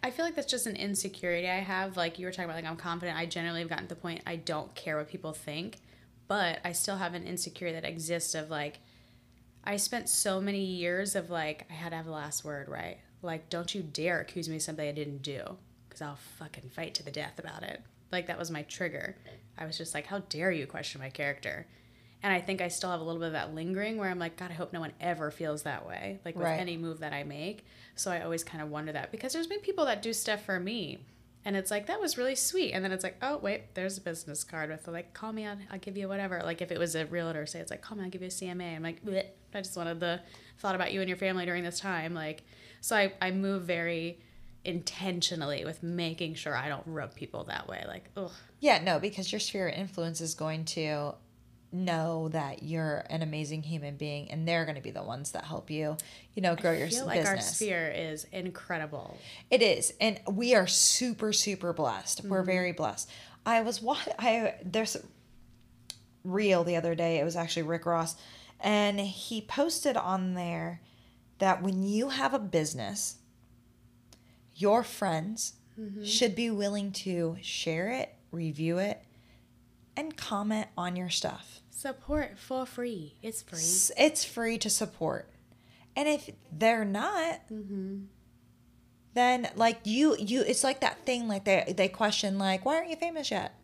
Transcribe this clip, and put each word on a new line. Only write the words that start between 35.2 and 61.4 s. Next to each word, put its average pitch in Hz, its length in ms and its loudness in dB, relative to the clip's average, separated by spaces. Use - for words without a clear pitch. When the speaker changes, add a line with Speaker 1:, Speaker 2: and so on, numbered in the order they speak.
Speaker 1:
me, 214 120 -4
I'll, 202 120 -6
I'll 196 100 -8
give 190 180 -8
you 196 100 -4
whatever." 190 360 -2
Like, 165 180 -4
if 175 100 -4
it 170 80 -2
was 165 160 2
a 160 120 0
realtor, 165 380 -2
say, 165 140 -8
it's 165 120 -8
like, - 100 -8
"Call 214 160 -10
me, 190 80 -4
I'll 185 40 -4
give 185 120 -8
you 185 80 -8
a - 20 -8
C 185 160 -6
M 180 140 -4
A." 170 140 -6
I'm 160 80 -6
like, 165 200 -6
"Bleh, 190 220 0
I 208 80 -4
just 190 140 -8
wanted 170 240 -2
the 175 220 0
thought 190 160 0
about 185 180 0
you 190 80 0
and 185 80 0
your 180 80 -2
family 185 280 2
during 175 200 0
this 175 160 -2
time." 170 320 -2
Like, 160 300 -6
so - 160 0
I, 196 160 6
I 185 100 2
move 190 320 2
very 170 580 0
intentionally 170 1040 -2
with 160 180 -6
making 165 520 -2
sure 147 200 -4
I 131 140 0
don't 143 180 -4
rub 160 280 -6
people - 300 -8
that - 220 -6
way. - 180 -8
Like, - 300 -10
ugh. 185 160 -6
Speaker 2:
Yeah, 240 200 8
no, 165 180 4
because 190 320 -2
your 208 100 -2
sphere 190 260 -2
of - 80 -2
influence 165 460 -4
is 160 140 -2
going 160 300 -2
to 151 500 -2
know 165 580 0
that 151 320 -2
you're 156 480 0
an 160 140 0
amazing 156 400 -2
human 147 340 -4
being, 147 320 -4
and 160 180 0
they're 165 180 6
gonna 151 160 -4
be - 100 -6
the - 100 -4
ones 123 300 -6
that - 140 -4
help 160 260 -6
you, 151 260 0
you 202 60 -2
know, 175 140 6
grow 165 160 4
Speaker 1:
I 165 60 4
Speaker 2:
your 151 100 0
Speaker 1:
feel 202 140 0
Speaker 2:
s-, - 60 -2
Speaker 1:
like 175 140 4
Speaker 2:
business. 190 240 2
Speaker 1:
our - 100 -2
sphere 175 400 0
is 156 360 -4
incredible. 165 840 -6
Speaker 2:
It 254 140 10
is, - 360 6
and 220 200 4
we 240 220 6
are 185 140 10
super, 220 680 4
super 180 400 2